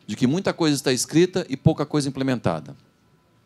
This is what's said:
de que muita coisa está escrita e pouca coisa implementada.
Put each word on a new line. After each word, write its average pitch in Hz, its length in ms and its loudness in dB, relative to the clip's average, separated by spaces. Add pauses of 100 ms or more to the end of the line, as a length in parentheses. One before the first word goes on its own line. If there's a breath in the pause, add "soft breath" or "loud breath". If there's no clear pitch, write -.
de 104 100 -6
que 123 120 2
muita 175 260 0
coisa 156 220 0
está 135 180 0
escrita 175 560 0
e 131 80 -6
pouca 151 300 2
coisa 143 200 0
implementada. 110 680 -4 (720)